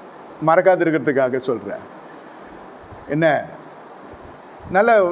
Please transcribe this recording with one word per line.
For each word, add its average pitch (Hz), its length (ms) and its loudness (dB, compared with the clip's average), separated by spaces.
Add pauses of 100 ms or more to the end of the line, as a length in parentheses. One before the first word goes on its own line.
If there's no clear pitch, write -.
(460)
மறக்காது 175 380 4
இருக்கிறதுக்காக 135 520 0
சொல்றேன். 101 460 -6 (1300)
என்ன, 147 360 0 (1300)
நல்ல 214 200 4 (220)